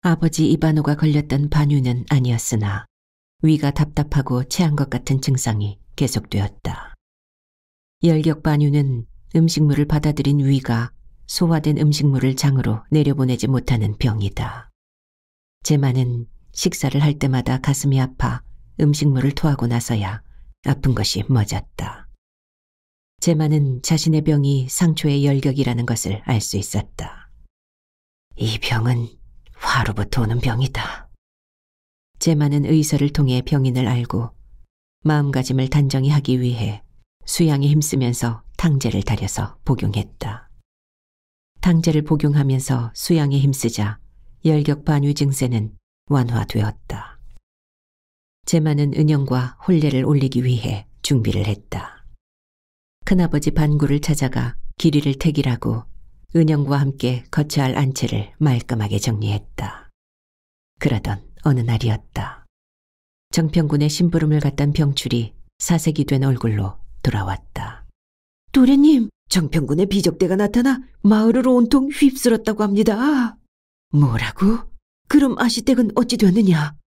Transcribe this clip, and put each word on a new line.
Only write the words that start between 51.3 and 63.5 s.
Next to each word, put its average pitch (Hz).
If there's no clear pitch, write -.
했다. -
큰아버지 160
반구를 147
찾아가 127
기리를 147
택일하고 123
은영과 147
함께 139
거처할 147
안채를 120
말끔하게 113
정리했다. 104
그러던 107
어느 135
날이었다. 117
정평군의 151